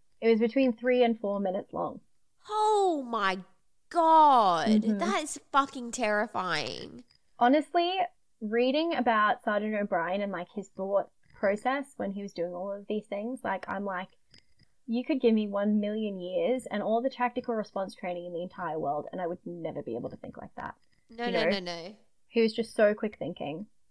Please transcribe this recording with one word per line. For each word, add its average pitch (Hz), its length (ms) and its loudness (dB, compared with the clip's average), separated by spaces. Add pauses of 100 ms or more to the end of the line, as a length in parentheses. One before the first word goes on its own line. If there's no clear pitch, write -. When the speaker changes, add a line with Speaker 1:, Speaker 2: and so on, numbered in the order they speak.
(220)
Speaker 1:
It 226 80 4
was 226 100 4
between 247 320 2
three 247 320 2
and 233 160 2
four 202 220 -4
minutes 190 320 -4
long. - 260 -6 (500)
Speaker 2:
Oh 403 560 2
my 202 340 0 (500)
God. 285 760 6
Speaker 1:
Mm-hmm. 214 320 4
Speaker 2:
That 339 240 0
is - 160 -10 (120)
fucking 269 420 0
terrifying. 190 1080 -2 (360)
Speaker 1:
Honestly, 311 540 4 (460)
reading 254 540 0
about 220 500 2
Sergeant 214 300 -2
O'Brien 196 480 -2
and, 202 100 -4
like, 180 220 -6
his 196 140 -10 (100)
thought 196 320 -2 (240)
process 247 520 -2 (120)
when 202 140 -4
he 196 100 -8
was 202 120 -12
doing 175 200 -6
all 185 180 -8
of 202 160 -10
these 214 200 -4
things, 220 360 -8
like, 190 240 -4
I'm 196 180 -6
like, 190 240 -6 (760)
you 233 180 -2
could 269 180 0
give 226 120 6
me 214 140 2
one 208 320 0
million 208 400 -4
years 185 500 -2
and 202 140 -4
all 226 180 0
the 262 80 -2
tactical 247 460 -4
response 196 400 -6
training 175 320 -8
in 180 60 -10
the 170 100 -6
entire 170 340 -8
world, 147 340 -4
and 180 80 -10
I 180 60 -4
would 170 180 -6
never 165 380 -10
be 117 140 -8
able 120 160 -8
to - 60 -14
think - 200 -16
like - 180 -16
that. - 200 -12 (340)
Speaker 2:
No, 233 160 -8
Speaker 1:
You 240 60 0
Speaker 2:
no, - 140 2
Speaker 1:
know? - 40 2
Speaker 2:
no, 196 100 0
no. 175 360 -10 (320)
Speaker 1:
He 233 140 2
was 220 120 4
just - 220 -6
so 214 180 6
quick 214 240 -6
thinking. 170 480 -8 (260)